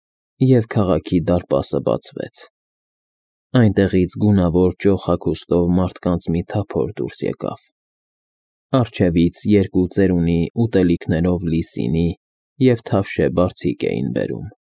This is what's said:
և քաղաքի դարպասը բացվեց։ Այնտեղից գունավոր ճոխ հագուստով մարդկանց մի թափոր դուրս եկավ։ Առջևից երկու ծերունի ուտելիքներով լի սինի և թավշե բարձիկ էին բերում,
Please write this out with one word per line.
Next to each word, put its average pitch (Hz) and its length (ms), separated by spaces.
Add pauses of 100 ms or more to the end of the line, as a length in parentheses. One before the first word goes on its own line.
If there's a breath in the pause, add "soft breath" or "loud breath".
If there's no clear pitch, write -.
(400)
և 131 300
քաղաքի 90 480
դարպասը 78 640
բացվեց։ - 560 (1120)
Այնտեղից 98 600
գունավոր 92 640
ճոխ 98 300
հագուստով 87 580 (140)
մարդկանց 87 500
մի 85 160
թափոր - 480
դուրս - 300
եկավ։ - 420 (1040)
Առջևից 87 720
երկու 98 400 (140)
ծերունի 87 400 (160)
ուտելիքներով 90 960
լի 85 160
սինի 82 400 (520)
և 127 280
թավշե 98 480
բարձիկ - 560
էին 64 240
բերում, - 340 (280)